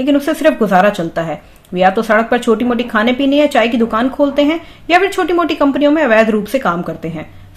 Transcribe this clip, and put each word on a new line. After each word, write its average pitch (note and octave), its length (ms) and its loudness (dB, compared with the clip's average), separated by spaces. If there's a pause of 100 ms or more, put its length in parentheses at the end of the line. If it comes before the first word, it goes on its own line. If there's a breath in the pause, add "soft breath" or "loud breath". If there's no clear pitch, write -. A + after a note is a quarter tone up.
लेकिन C#4+ 160 2
उससे C#4+ 180 -2
सिर्फ D4 240 0
गुजारा F#3+ 320 2
चलता E3+ 320 -4
है। D#3 200 -8 (300 soft breath)
वे F3+ 80 -4
या F#3 100 4
तो A3 120 0
सड़क A3+ 280 0
पर B3 80 2
छोटी-मोटी A#3+ 460 -2
खाने A#3 280 0
पीने C#4 240 0
या D4 100 4
चाय A#3+ 220 0
की B3 80 -2
दुकान A3+ 320 0
खोलते C#4+ 340 0
हैं D#4+ 180 0 (300 loud breath)
या F4 80 4
फिर F#4+ 140 0
छोटी-मोटी E4+ 420 -2
कंपनियों C#4+ 360 2
में D#4 120 2
अवैध A3 280 4
रूप G#3+ 160 -2
से C4+ 120 -2
काम F3 240 -2
करते D#3+ 260 -10
हैं। D#3+ 220 -10 (260 soft breath)